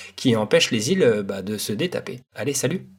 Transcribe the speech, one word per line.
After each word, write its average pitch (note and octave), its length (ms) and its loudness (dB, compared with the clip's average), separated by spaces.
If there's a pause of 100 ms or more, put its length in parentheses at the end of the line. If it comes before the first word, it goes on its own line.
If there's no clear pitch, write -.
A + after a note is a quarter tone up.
(160)
qui A#2 220 2
empêche G#2+ 340 2
les A#2 220 0
îles, F#3+ 100 4
euh, G#2+ 180 4
bah, G2 200 -6
de G#2 160 -4
se - 160 -4
détaper. C#3+ 480 -4 (120)
Allez, - 200 -4
salut. D3+ 340 -2 (120)